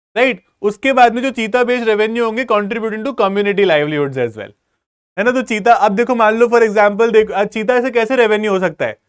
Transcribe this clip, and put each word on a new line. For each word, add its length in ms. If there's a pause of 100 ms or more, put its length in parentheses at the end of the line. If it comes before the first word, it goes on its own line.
(160)
राइट? 280 (180)
उसके 320
बाद 220
में 60
जो 100
चीता 320
बेस्ड 260
रेवेन्यू 360
होंगे, 200
contributing 600
to 100
community 500
livelihoods 520
as 140
well, 200 (680)
है 60
ना। 80
तो 100
चीता, 320
अब 220
देखो, 200
मान 220
लो 100
for 140
example, 520
देखो, 200
अब 140
चीता 340
से 100
कैसे 240
रेवेन्यू 360
हो 80
सकता 260
है? 120 (120)